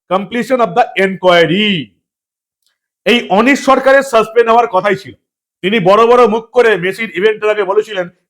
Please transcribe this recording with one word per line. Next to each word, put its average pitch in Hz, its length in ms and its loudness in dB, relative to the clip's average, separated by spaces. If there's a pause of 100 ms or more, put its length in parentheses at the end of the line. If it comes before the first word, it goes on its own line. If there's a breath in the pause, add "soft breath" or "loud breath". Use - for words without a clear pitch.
(120)
completion 226 460 -4
of 226 100 0
the 190 380 -2
inquiry।" 180 800 0 (1200)
এই 233 240 0
অনিশ 233 360 0
সরকারের 269 380 2
সাসপেন্ড 226 480 0
হওয়ার 233 160 2
কথাই 190 300 -2
ছিল। 123 180 -18 (480)
তিনি 208 180 -2
বড় 202 260 4
বড় 240 200 4
মুখ 226 180 -2
করে 226 320 0
মেসির 190 400 -8
ইভেন্টের 214 340 -2
আগে 208 140 -2
বলেছিলেন, 196 440 -4 (220)